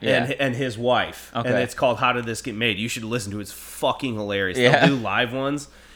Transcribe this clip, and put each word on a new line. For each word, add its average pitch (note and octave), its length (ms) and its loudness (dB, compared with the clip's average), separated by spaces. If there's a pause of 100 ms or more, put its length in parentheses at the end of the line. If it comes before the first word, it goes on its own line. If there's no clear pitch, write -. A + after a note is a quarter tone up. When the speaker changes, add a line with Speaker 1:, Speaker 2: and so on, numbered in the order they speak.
Speaker 1:
Yeah. C3 240 2
Speaker 2:
and, C#3 100 -2
and C3 220 0
his B2 220 -4
wife. A#2 560 0
And A#2+ 120 -2
Speaker 1:
Okay. B2 160 2
Speaker 2:
it's A#2+ 120 -4
called B2 240 2
How B2+ 140 2
Did B2 140 -2
This A2+ 160 -6
Get A#2 120 -6
Made? A2 240 0
You A2+ 100 -4
should A#2 160 -6
listen G#2+ 280 -4
to G#2+ 60 -6
it. G#2 40 -6
It's F#2+ 100 -12
fucking - 640 -4
hilarious. G2+ 440 0
Speaker 1:
Yeah. C3+ 280 6
Speaker 2:
They'll C#3+ 100 4
do A#2+ 60 -4
live A2 300 0
ones. C#3+ 360 -4 (260)